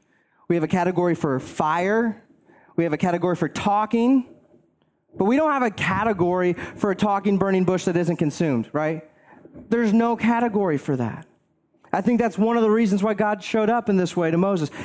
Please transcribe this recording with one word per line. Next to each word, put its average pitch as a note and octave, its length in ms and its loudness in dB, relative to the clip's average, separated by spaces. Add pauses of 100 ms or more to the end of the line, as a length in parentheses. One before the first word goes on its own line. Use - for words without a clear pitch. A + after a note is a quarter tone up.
(480)
We F3 80 0
have E3 80 0
a D#3 40 -4
category F3 480 0
for C#3 240 -2
fire. F#3+ 840 -2 (520)
We E3 80 0
have D#3+ 100 0
a D3+ 40 -4
category F3 380 0
for D#3+ 140 -2
talking. A3+ 800 2 (920)
But - 80 2
we A#3+ 120 4
don't D#4 120 2
have C#4 140 0
a A3+ 80 -2
category F3+ 840 0
for - 380 -4
a F#3 40 -2
talking G3+ 440 0
burning F#3+ 240 2
bush F3+ 220 0
that F3 120 0
isn't E3+ 200 0
consumed, C#3+ 560 0
right? D#3 360 -4 (600)
There's A#3 220 2
no A#3 240 2
category G#3+ 640 0
for C3+ 200 -2
that. A#2+ 280 -6 (680)
I F3 100 -2
think A3+ 180 2
that's A#3 180 0
one A3+ 180 2
of A#3 60 2
the A3 80 2
reasons G#3 320 2
why G#3+ 140 0
God G#3 280 -2
showed A3 280 0
up A#3 180 -2
in G3 80 4
this F3+ 180 0
way E3+ 140 0
to E3 80 0
Moses. F3+ 320 0 (160)